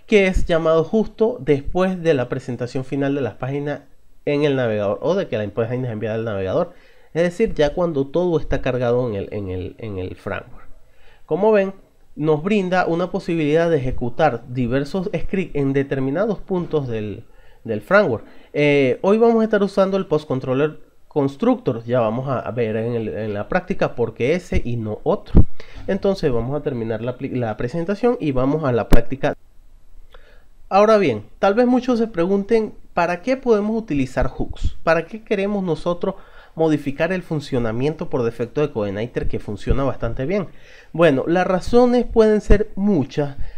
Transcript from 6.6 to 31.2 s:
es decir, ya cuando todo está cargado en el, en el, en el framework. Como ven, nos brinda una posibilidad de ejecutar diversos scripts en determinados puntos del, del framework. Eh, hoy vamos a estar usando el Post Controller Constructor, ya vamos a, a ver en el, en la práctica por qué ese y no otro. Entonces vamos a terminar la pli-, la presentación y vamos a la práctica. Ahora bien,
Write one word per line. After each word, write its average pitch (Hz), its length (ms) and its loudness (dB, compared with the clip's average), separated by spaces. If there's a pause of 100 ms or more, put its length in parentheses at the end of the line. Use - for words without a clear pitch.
es 156 80 0
decir, 180 320 0
ya 147 200 0
cuando 160 340 -2
todo 170 320 0
está 135 220 -2
cargado 123 460 0
en 107 80 -6
el, 98 160 -6
en 101 180 -8
el, 90 280 -8
en 104 220 -10
el 92 160 -10
framework. - 520 -10 (580)
Como 190 260 2
ven, 196 220 2 (420)
nos 151 260 0
brinda 185 460 2
una 175 240 -2
posibilidad 170 580 0
de 160 80 2
ejecutar 123 680 0
diversos 135 680 -2
scripts 180 400 -2
en 139 160 0
determinados 139 680 -2
puntos 160 480 -2
del, 107 380 -6 (380)
del 110 180 -4
framework. 180 440 2 (280)
Eh, 143 500 4
hoy 208 160 4
vamos 233 220 4
a - 20 4
estar 214 180 2
usando 190 360 0
el 196 100 -2
Post 151 200 -2
Controller 131 520 -2 (280)
Constructor, 139 760 0
ya 120 160 0
vamos 117 280 0
a, 123 120 -2
a - 120 -6
ver 110 240 -2
en 113 180 -2
el, 113 140 -4
en 104 260 -6
la 104 140 -6
práctica 180 480 -2
por 117 180 -2
qué 127 200 0
ese 180 300 0
y 120 140 -2
no 107 260 -6
otro. - 400 4 (440)
Entonces 190 440 -2
vamos 123 280 -4
a 143 40 -10
terminar 113 380 -4
la 123 160 -6
pli-, 127 180 -8
la 113 220 -4
presentación 202 640 -2
y 156 120 -2
vamos 139 320 0
a 131 80 0
la 110 180 -2
práctica. - 460 8 (1300)
Ahora 214 280 6
bien, 123 260 0 (160)